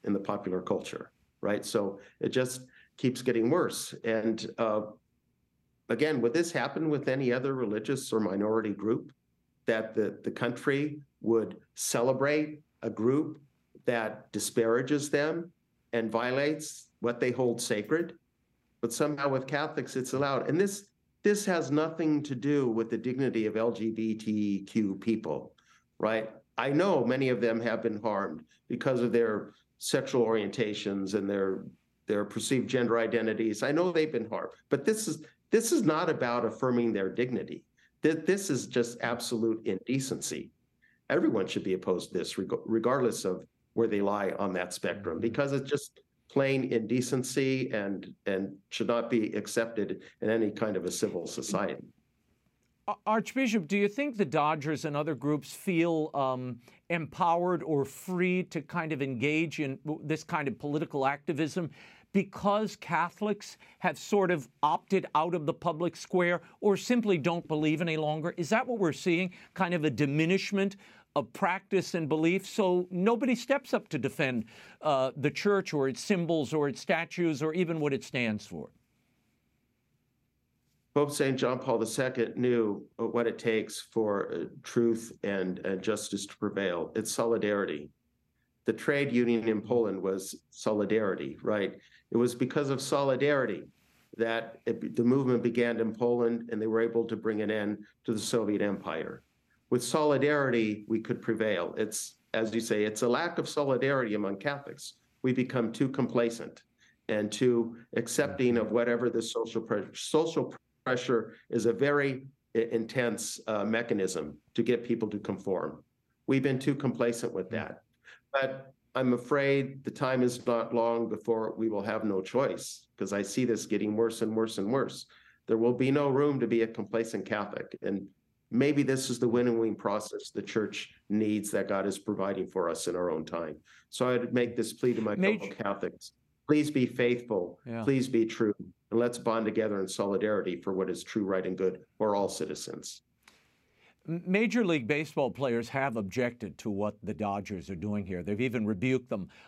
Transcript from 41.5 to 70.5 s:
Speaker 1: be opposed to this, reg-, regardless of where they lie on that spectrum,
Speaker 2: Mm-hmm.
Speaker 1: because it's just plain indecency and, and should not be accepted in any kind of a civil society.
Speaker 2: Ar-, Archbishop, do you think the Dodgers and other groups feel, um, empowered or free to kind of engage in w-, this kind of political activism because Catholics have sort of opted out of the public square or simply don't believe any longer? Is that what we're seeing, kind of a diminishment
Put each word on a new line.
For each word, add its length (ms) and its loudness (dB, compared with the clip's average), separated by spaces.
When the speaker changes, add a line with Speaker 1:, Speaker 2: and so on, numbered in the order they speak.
Speaker 1:
be 120 0
opposed 360 -2
to 80 -4
this, 180 -4
reg-, 140 -4
regardless 580 2
of 220 -4
where 120 4
they 140 0
lie 400 2
on 140 0
that 180 -4
spectrum, 460 -4
Speaker 2:
Mm-hmm. 40 -2
Speaker 1:
because 300 0
it's 180 -4
just 300 -6
plain 440 2
indecency 1000 0
and, 380 -4
and 320 -2
should 160 -2
not 240 0
be 240 0
accepted 680 -2
in 80 0
any 200 2
kind 280 -2
of 80 -4
a 40 0
civil 360 -4
society. 580 -4
Speaker 2:
Ar-, 80 -4
Archbishop, 640 0
do 80 0
you 100 4
think 300 -2
the 80 2
Dodgers 640 0
and 100 -2
other 180 -2
groups 380 -2
feel, 640 0
um, 440 -2
empowered 760 2
or 220 2
free 600 0
to 180 -6
kind 300 -4
of 100 -2
engage 580 0
in 240 -4
w-, 220 -4
this 180 -4
kind 240 -2
of 100 -4
political 460 -2
activism 680 -2
because 640 0
Catholics 800 -2
have 180 2
sort 320 4
of 180 0
opted 420 2
out 200 2
of 100 -2
the 80 0
public 440 -2
square 440 2
or 160 4
simply 400 2
don't 280 0
believe 360 2
any 160 0
longer? 400 -2
Is 100 -2
that 180 2
what 120 -2
we're 160 2
seeing, 380 0
kind 220 0
of 100 2
a 60 4
diminishment 880 2